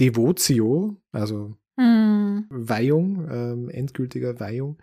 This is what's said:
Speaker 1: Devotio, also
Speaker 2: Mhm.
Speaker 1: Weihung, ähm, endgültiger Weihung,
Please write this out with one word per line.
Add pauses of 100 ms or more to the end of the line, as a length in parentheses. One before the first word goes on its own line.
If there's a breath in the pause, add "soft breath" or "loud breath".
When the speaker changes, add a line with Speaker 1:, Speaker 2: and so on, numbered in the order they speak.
Speaker 1:
Devotio, (120)
also (220)
Speaker 2:
Mhm.
Speaker 1:
Weihung,
ähm,
endgültiger
Weihung,